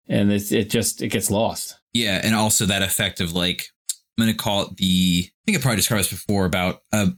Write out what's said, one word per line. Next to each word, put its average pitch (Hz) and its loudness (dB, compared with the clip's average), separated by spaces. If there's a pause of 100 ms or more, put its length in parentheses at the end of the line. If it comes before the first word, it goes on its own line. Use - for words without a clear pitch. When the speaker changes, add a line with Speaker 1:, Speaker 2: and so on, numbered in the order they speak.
Speaker 1:
And 101 2
it's, 101 -2
it 113 0
just, - -2
it 117 -4
gets 107 -2
lost. 104 -4 (140)
Speaker 2:
Yeah, 107 0
and 110 2
also 107 2
that 98 2
effect 98 -2
of, 85 -2
like, 90 -2 (520)
I'm 113 4
gonna 110 2
call 101 0
it - -12
the, 90 2
I - -20
think 208 0
I - -4
probably 120 0
described 101 0
this - -4
before 98 0
about 90 -2 (100)
a, 104 2 (100)